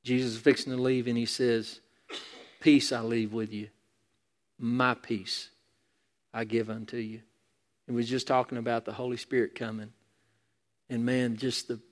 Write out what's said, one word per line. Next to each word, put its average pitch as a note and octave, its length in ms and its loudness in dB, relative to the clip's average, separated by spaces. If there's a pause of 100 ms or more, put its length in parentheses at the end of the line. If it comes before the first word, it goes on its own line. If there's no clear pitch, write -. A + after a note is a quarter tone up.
Jesus B2+ 320 0
is A2+ 40 -8
fixing C3+ 340 4
to B2+ 80 -2
leave, B2+ 260 2
and A#2+ 120 0
he A#2 80 0
says, A#2 540 0 (800)
"Peace C#3+ 320 6
I A#2 100 -2
leave A2+ 300 0
with A2 200 -4
you. G#2 160 -8 (880)
My B2 360 2
peace - 560 -6 (840)
I A#2 120 -4
give A2 260 0
unto A2 260 -8
you." A2 260 -8 (640)
And A#2+ 100 -4
we're A#2+ 80 2
just B2+ 220 -2
talking B2+ 320 2
about A#2 260 -2
the G#2 80 -8
Holy B2 240 -4
Spirit A#2 380 0
coming. A2 380 -8 (960)
And A#2 160 -2
man, B2 320 0
just A#2+ 320 -4
the A2+ 120 -6 (120)